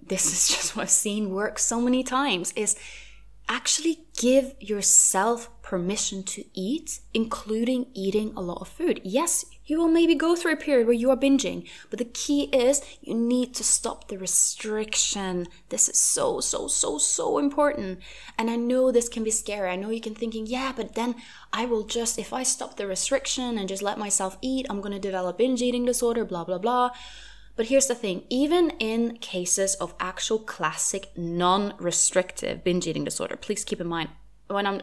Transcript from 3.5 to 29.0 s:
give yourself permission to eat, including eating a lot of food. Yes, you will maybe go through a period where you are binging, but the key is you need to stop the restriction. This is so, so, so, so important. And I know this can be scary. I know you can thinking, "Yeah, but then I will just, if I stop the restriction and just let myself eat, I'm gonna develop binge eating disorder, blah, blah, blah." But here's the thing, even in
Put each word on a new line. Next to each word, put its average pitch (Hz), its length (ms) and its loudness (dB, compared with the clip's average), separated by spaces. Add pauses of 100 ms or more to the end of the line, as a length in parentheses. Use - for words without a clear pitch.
give 262 420 4
yourself 208 920 4 (120)
permission 190 600 -2
to - 300 -10
eat, 226 480 -4 (140)
including 226 800 -2
eating 208 420 0
a - 40 -8
lot 175 200 -6
of - 80 -12
food. 330 360 -2
Yes, 269 400 0 (200)
you 311 140 0
will 339 100 4
maybe 330 260 6
go 330 220 2
through 339 160 0
a 302 40 0
period 262 300 4
where 240 80 6
you 240 160 2
are 262 60 6
binging, 247 520 2 (220)
but 214 80 -8
the 240 60 -2
key 285 400 0
is 277 380 4 (180)
you - 140 -6
need 247 400 2
to 220 100 -6
stop - 440 0
the 202 100 -8
restriction. 196 1300 -2 (200)
This - 200 2
is - 100 0
so, - 420 2
so, - 280 -2
so, 294 300 0
so - 400 2
important. 277 600 0 (400)
And 226 100 0
I 233 80 0
know 254 340 4
this 233 180 4
can 226 160 -4
be 220 60 0
scary. 202 400 -2
I 180 60 -2
know 202 140 -4
you 226 100 -2
can 220 140 -8
thinking, 220 320 -6
"Yeah, 254 280 -4
but 214 200 -8
then 233 220 0 (360)
I 226 140 0
will 226 160 0
just, 226 360 -2
if 208 140 -8
I 254 120 -4
stop - 320 -4
the 202 100 -6
restriction 247 720 -2
and 190 100 -4
just 190 140 -6
let 202 160 -2
myself 202 420 -2
eat, 262 300 -2
I'm 202 100 -4
gonna 202 200 -6
develop 185 380 -4
binge 247 240 2
eating 247 220 2
disorder, 233 400 0
blah, 170 200 -6
blah, 180 140 -4
blah." 247 320 2 (640)
But 226 100 0
here's 269 200 6
the 240 80 2
thing, 190 340 -4
even 302 500 4
in 226 380 0